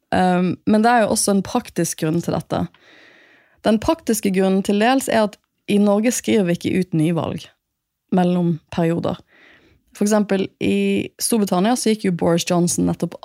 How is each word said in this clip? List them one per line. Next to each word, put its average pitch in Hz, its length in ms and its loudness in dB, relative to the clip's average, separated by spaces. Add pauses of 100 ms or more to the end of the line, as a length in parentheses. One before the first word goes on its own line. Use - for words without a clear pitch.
(120)
ehm, 180 440 2 (100)
men 214 200 2
det 233 60 4
er 240 120 4
jo 196 120 0
også - 180 0
en 196 100 2
praktisk - 600 -6
grunn 165 180 0
til 175 160 -4
dette. 175 300 -4 (1000)
Den 220 140 2
praktiske 220 540 -2
grunnen 190 300 2
til 202 160 0
dels 262 300 2
er 220 160 2
at 208 120 -6 (300)
i 208 140 2
Norge 208 320 2
skriver 214 340 0
vi 175 80 0
ikke - 240 -2
ut 180 140 -4
nyvalg 160 540 -2 (640)
mellom 180 480 2 (120)
perioder. 170 460 -2 (800)
For 208 80 -2
eksempel 208 400 0 (160)
i 196 560 -2
Storbritannia 202 560 0
så 247 160 -2
gikk 214 160 0
jo 190 80 0
Boris 170 320 0
Johnson 175 400 0
nettopp 170 400 -4